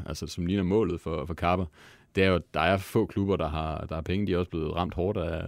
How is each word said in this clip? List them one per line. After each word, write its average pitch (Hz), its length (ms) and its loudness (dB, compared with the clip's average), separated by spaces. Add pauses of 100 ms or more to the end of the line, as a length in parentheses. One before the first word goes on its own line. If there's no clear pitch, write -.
altså, 76 220 -8
som 87 180 -6
ligner 95 180 2
målet 90 380 2
for, 80 240 -4
for 82 80 -6
Kappa, 90 320 2 (500)
det 95 80 4
er 95 40 6
jo, 92 80 6
at - 180 -2
der 73 60 0
er 87 180 4
få 101 280 0
klubber, 98 320 0
der 80 120 0
har, 78 400 -4
der 80 60 -6
har 80 60 -4
penge. 95 260 -2
De 95 60 0
er 85 40 2
også 87 140 0
blevet 78 240 -2
ramt 90 180 -2
hårdt 95 240 0
af, 82 300 -4